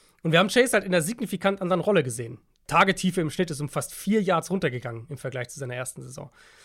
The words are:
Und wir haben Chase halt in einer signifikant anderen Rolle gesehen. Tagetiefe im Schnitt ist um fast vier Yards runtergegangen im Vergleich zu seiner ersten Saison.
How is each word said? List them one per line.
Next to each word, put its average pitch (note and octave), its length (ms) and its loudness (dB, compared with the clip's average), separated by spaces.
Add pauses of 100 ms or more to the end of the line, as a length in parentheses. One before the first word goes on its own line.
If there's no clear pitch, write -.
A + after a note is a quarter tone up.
(240)
Und E3+ 80 0
wir E3 80 8
haben G3 100 4
Chase C4 240 4
halt G3+ 100 4
in F#3+ 100 -2
einer F3 100 4
signifikant G3 580 -2
anderen F3+ 200 2
Rolle F3+ 220 4
gesehen. A#2+ 360 -8 (280)
Tagetiefe F#3 540 4
im D#3 80 0
Schnitt E3+ 220 -2
ist C#3 100 -8
um D3 80 -6
fast - 240 -6
vier G#3+ 280 0
Yards E3+ 280 0
runtergegangen B2 600 -4
im C#3+ 80 -10
Vergleich B2 320 -8
zu - 100 -14
seiner B2 160 -8
ersten B2+ 260 -8
Saison. B2+ 300 -14 (340)